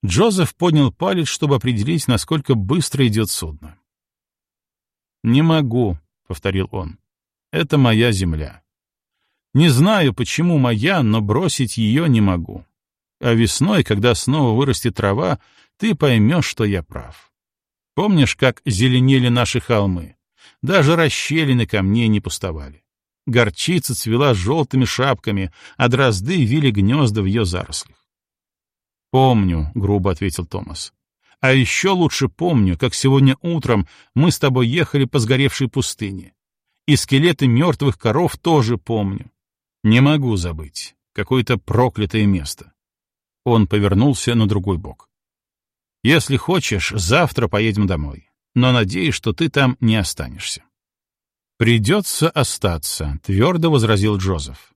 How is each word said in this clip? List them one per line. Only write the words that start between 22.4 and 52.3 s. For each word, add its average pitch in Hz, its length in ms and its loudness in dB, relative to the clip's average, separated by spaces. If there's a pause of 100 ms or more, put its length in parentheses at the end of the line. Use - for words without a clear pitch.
Горчица 123 680 -2
цвела 120 400 0
желтыми 131 500 0
шапками, 110 680 -4 (240)
а 120 120 2
дрозды 127 560 0
вили 135 260 2
гнезда 107 520 0
в 95 40 0
ее 107 180 0
зарослях». - 520 -8 (1120)
«Помню», — 101 640 2
грубо 98 380 0
ответил 87 340 -4
Томас. - 460 -12 (480)
«А 131 120 2
еще 135 420 2
лучше 156 340 0
помню, 117 500 0
как 127 160 -2
сегодня 135 480 4
утром 135 460 -2 (260)
мы 160 160 4
с - 80 -4
тобой 127 300 0
ехали 139 360 0
по 135 140 -2
сгоревшей 127 500 0
пустыне. 98 680 -8 (520)
И 143 100 4
скелеты 147 500 0
мертвых 135 520 2
коров 151 380 0
тоже 123 400 2
помню. 104 540 -6 (540)
Не 110 160 6
могу 139 360 2
забыть. 80 600 -8 (160)
Какое-то 120 460 -2
проклятое 110 680 0
место». 87 460 -4 (720)
Он 113 220 4
повернулся 107 680 0
на 110 120 2
другой 98 320 -2
бок. - 300 -16 (920)
«Если 139 340 2
хочешь, 139 580 -2
завтра 117 540 0
поедем 104 380 0
домой. 73 420 -6 (260)
Но 127 180 2
надеюсь, 123 420 0
что - 180 -4
ты 160 160 -2
там 135 320 0
не 110 160 2
останешься». - 680 -8 (960)
«Придется 120 720 2